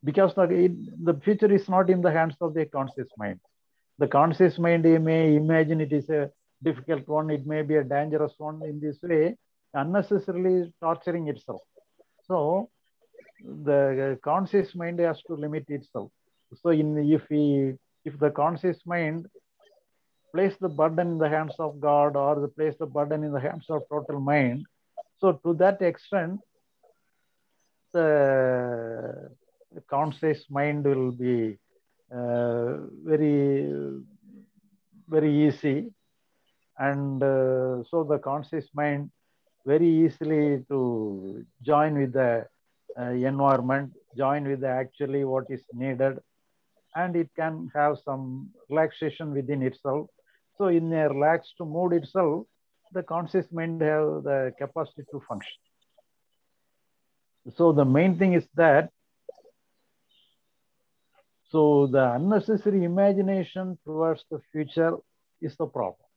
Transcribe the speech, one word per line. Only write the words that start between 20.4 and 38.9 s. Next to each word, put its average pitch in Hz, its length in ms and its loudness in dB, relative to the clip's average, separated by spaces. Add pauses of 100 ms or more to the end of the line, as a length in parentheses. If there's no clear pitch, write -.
the 185 100 -2
burden 160 420 0
in 165 60 -4
the 156 120 0
hands 156 300 -2
of 147 200 -6
God 147 380 4
or 143 240 0
the, 143 60 -2
place 156 320 -4
the 151 80 -6
burden 147 360 -4
in 151 80 -6
the 139 80 -4
hands 156 300 -6
of 156 200 -4
total 147 300 -6
mind, 139 460 0 (520)
so 190 140 4
to 165 240 -2
that 190 260 2
extent, 180 600 -4 (1500)
the 127 1400 0 (600)
conscious 151 600 -2
mind 147 340 -2
will 131 280 0
be, 120 460 -2 (560)
uh, 120 640 -2 (260)
very, 143 640 0 (1400)
very 151 400 2
easy. 147 420 -2 (880)
And, 139 460 -2
uh, 131 600 0
so 165 180 -2
the 147 160 -2
conscious 143 560 -8
mind 143 340 -4 (560)